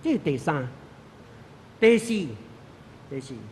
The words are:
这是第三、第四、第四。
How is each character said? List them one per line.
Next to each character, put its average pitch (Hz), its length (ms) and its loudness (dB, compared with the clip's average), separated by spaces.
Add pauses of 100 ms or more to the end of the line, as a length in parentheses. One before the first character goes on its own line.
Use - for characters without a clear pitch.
这 311 120 2
是 240 40 2
第 147 180 0
三、 135 320 -2 (1120)
第 226 180 8
四、 220 100 -2 (1000)
第 139 100 -6
四。 131 160 -12 (160)